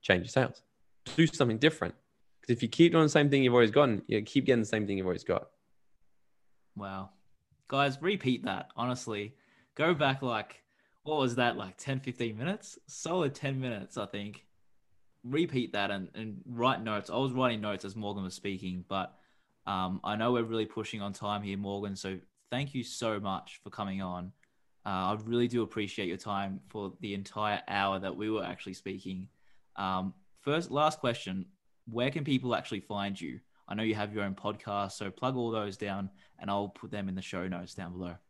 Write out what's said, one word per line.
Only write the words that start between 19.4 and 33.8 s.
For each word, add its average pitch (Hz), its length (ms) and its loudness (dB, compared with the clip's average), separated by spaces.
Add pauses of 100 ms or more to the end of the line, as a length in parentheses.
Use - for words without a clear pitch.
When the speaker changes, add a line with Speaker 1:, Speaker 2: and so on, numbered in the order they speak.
Speaker 2:
um, 92 380 -2
I 104 120 -2
know 117 160 2
we're 120 120 2
really 110 220 0
pushing 107 360 -6
on 101 100 -4
time 104 320 -4
here, 98 140 -4
Morgan, 101 380 -4
so 95 240 -6 (300)
thank 139 240 -4
you 123 100 -4
so 110 360 -2
much 95 420 -6
for - 80 -14
coming 98 320 -6
on. 90 300 -6 (540)
Uh, 104 40 -4
I 95 360 0
really 120 240 2
do 117 140 2
appreciate 101 440 -4
your 87 80 -2
time 98 520 -4
for 98 340 -6
the 101 120 -4
entire 104 540 -2
hour 98 320 2
that 92 160 -4
we 107 140 -2
were 107 160 0
actually 92 300 -8
speaking. 95 520 -8 (480)
Um, 95 380 -2 (260)
first, 156 320 0
last 151 280 4
question, 117 460 -2 (460)
where 120 180 0
can 147 140 -4
people 131 320 2
actually 98 240 -2
find 101 400 -2
you? 71 220 -8 (260)
I 101 80 -6
know 110 80 -2